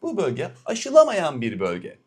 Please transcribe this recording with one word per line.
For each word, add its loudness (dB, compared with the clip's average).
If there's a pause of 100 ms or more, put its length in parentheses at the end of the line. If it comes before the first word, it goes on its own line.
bu -6
bölge -2 (140)
aşılamayan 2
bir -4
bölge. -4